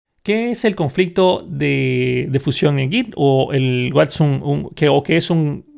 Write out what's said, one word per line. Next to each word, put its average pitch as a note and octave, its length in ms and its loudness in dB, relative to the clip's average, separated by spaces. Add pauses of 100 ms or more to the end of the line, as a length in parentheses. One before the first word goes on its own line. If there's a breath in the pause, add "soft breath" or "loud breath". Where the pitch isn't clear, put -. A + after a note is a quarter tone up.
(220)
¿Qué A3+ 280 -2
es A#3+ 160 -2
el G#3 100 0
conflicto F3+ 720 0
de, C3 800 -2
de C3+ 120 0
fusión C#3+ 380 0
en C3+ 120 -2
Git? A3+ 260 -2
O C3+ 360 2
el, B2+ 420 0
what's D3 260 2
un, C#3 220 2
un, C#3+ 280 -4
qué, - 200 0
o C#3 120 2
qué E3 140 0
es E3 140 0
un D#3 340 -2 (140)